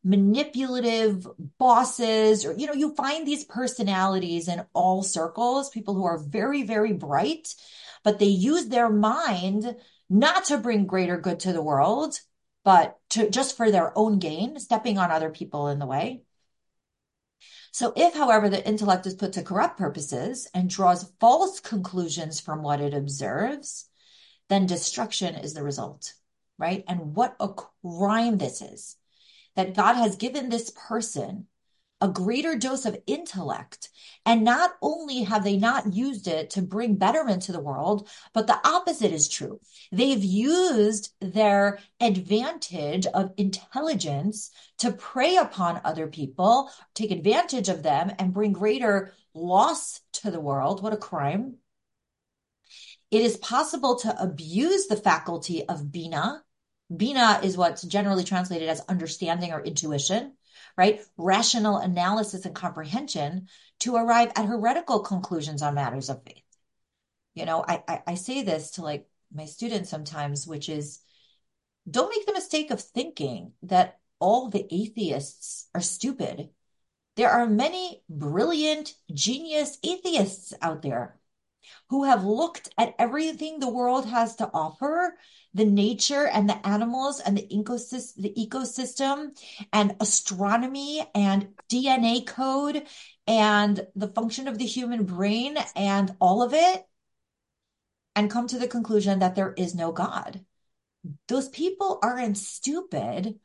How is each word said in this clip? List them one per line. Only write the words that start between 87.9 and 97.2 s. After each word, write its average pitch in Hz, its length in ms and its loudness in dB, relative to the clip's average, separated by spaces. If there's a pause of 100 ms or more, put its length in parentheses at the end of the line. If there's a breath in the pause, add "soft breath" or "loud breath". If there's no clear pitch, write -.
the 202 220 -6
ecosystem 262 1000 -4 (380 loud breath)
and 202 260 4
astronomy 254 1080 -2 (100)
and 202 340 2 (180)
D 254 200 0
N 247 180 4
A 233 160 2
code 277 640 -4 (420 loud breath)
and 208 580 4 (100)
the 202 120 -4
function 233 400 -4
of 220 120 -6
the 254 60 -2
human 233 400 -2
brain 208 520 -2 (180)
and 196 460 0
all 190 220 4
of 240 100 0
it, 359 320 4 (1300)